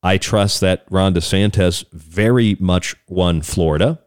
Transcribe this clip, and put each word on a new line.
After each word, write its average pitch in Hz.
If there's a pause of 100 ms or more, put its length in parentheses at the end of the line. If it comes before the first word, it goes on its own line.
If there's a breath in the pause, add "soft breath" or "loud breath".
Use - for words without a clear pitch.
I 95
trust 101
that 92
Ron 95
DeSantis 95
very 104
much 90 (140)
won 90
Florida. 85